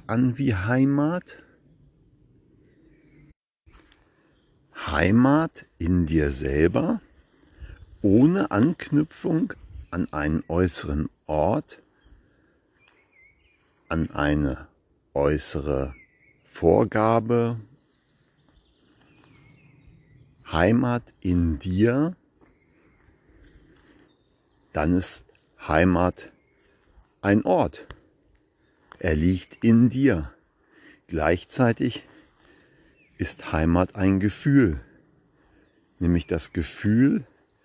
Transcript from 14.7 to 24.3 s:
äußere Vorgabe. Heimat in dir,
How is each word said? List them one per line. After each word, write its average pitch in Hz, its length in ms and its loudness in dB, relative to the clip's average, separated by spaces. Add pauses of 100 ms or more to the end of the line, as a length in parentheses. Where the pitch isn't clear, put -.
äußere 71 840 -2 (480)
Vorgabe. 113 1160 0 (3000)
Heimat 120 520 2 (180)
in 85 380 0
dir, 120 560 0 (2500)